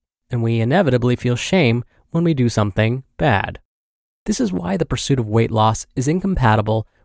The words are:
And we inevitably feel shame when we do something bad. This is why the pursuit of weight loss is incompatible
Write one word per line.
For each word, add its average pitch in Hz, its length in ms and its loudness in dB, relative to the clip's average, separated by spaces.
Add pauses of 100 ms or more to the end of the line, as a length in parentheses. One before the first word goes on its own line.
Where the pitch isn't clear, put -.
(300)
And 117 120 -2
we 113 180 0
inevitably 123 560 2
feel 123 200 -2
shame 123 480 0 (260)
when 170 140 0
we 170 80 2
do 127 160 0
something 110 560 -2 (140)
bad. 123 420 0 (640)
This 214 160 -4
is 208 120 -2
why 180 260 -4
the - 80 -2
pursuit - 320 -2
of 110 100 -4
weight 113 220 2
loss 110 360 0 (100)
is 127 120 -2
incompatible 113 800 0 (180)